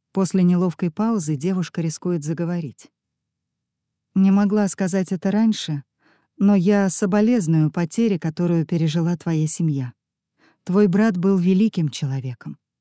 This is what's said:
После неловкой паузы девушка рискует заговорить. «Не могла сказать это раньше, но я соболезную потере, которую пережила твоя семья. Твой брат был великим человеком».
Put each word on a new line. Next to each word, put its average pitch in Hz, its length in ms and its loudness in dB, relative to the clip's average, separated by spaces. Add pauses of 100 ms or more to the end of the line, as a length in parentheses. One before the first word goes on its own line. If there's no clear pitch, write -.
(120)
После 190 320 0
неловкой 180 480 0
паузы 208 420 -2
девушка 175 460 -4
рискует 165 420 -4
заговорить. 165 680 -6 (1200)
«Не 190 160 4
могла 202 380 2
сказать 185 420 -2
это 190 220 -2
раньше, 208 500 0 (560)
но 202 160 4
я 196 360 2
соболезную 185 840 2
потере, 180 480 -2
которую 170 460 -2
пережила 165 500 0
твоя 156 320 -2
семья. 139 460 -2 (680)
Твой 208 240 2
брат 202 300 2
был 190 220 2
великим 185 500 2
человеком». 131 680 -8 (240)